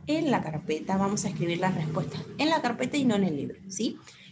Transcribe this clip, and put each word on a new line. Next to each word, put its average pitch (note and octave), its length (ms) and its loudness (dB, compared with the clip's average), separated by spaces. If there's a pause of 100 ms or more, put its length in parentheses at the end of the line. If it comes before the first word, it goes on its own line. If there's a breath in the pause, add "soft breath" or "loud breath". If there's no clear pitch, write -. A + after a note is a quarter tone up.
en D#4 240 2
la G#3 120 2
carpeta, D#3 560 -2
vamos G3 260 2
a F#3+ 40 0
escribir E3+ 300 0
las F#3 160 2
respuestas - 460 -2 (160)
en D4+ 140 2
la D#4+ 100 4
carpeta B3 380 0
y C4 80 4
no A3+ 80 6
en G3 100 4
el D#3+ 120 0
libro, - 220 -6 (100)
¿sí? - 280 -2 (360 loud breath)